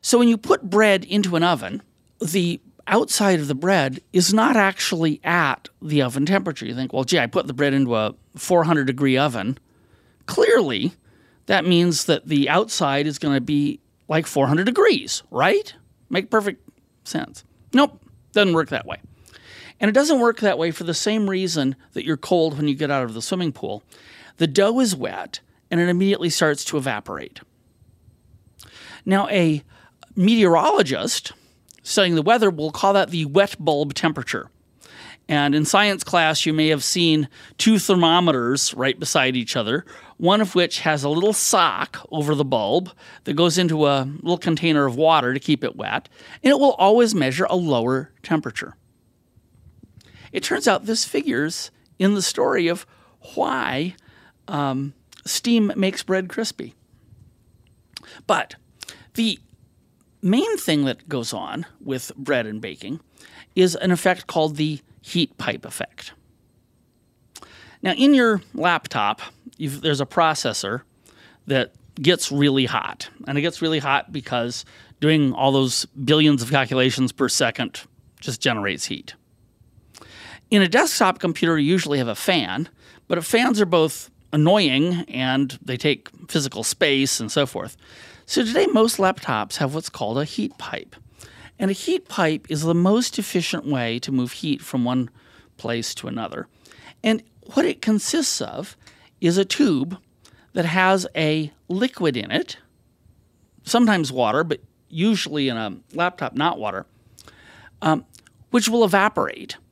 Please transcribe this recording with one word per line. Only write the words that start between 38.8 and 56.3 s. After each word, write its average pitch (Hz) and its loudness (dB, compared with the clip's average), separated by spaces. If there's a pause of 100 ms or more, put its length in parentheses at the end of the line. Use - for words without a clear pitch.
beside 131 0
each 117 -6
other, 123 -2 (320)
one 196 2
of 190 -2
which 175 0
has 147 0
a 143 0
little 175 0
sock 160 0
over 151 -2
the 139 0
bulb 131 0 (340)
that 143 -4
goes 165 2
into 156 2
a 139 0 (100)
little 170 -2
container 160 0
of 120 -2
water 151 2
to 131 -4
keep 147 -2
it - -6
wet, 104 -8 (340)
and 262 6
it 277 4
will 269 6
always 220 6
measure 139 0
a 180 0
lower 131 0 (100)
temperature. - -6 (1600)
It - -6
turns - -2
out 202 2
this 226 -2
figures 160 -4 (260)
in 196 2
the 190 -2
story 180 0
of 175 -4 (500)
why, 175 -4 (540)
um, 139 -4 (300)
steam 226 0
makes 190 -2
bread 185 -2
crispy. 175 -8 (1500)